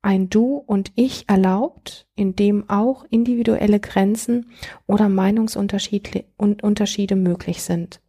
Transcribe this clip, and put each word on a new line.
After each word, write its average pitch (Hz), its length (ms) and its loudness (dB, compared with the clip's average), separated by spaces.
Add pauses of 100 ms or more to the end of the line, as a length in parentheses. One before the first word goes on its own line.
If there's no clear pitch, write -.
ein 190 240 2
Du 233 280 2
und 208 400 -4
Ich - 340 -2
erlaubt, 190 840 0
in 190 220 -2
dem 202 320 0
auch 220 400 0
individuelle 226 720 2
Grenzen 226 720 -2 (340)
oder 208 220 4
Meinungsunterschiede 202 1160 -2 (100)
und 202 260 0
Unterschiede 208 540 0
möglich 180 460 -2
sind. 170 460 -6